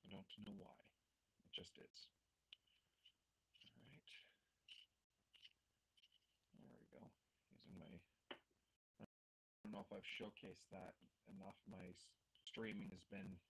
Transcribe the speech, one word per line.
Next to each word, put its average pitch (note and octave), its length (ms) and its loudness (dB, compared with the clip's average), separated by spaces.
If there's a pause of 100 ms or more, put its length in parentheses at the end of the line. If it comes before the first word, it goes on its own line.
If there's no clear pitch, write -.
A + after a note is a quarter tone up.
I - 80 -8
don't G2 160 0 (160)
know G2+ 160 4
why. - 160 -2 (720)
It - 80 -6
just - 240 2
is. - 200 -6 (1700)
All - 160 -12
right. - 240 -8 (2500)
There - 160 -8
we - 160 -12
go. - 160 -6 (400)
Using - 320 -4
my, D#2+ 160 -2 (1040)
I - 80 -4 (560)
don't G#2+ 80 4
know - 160 6
if - 80 0
I've - 240 4
showcased G2+ 560 0
that F#2 240 0 (320)
enough. F#2+ 240 0 (160)
My F#2 240 2
s-, - 160 -10 (400)
streaming G#2 400 6
has F#2 160 -2
been F#2+ 320 2 (120)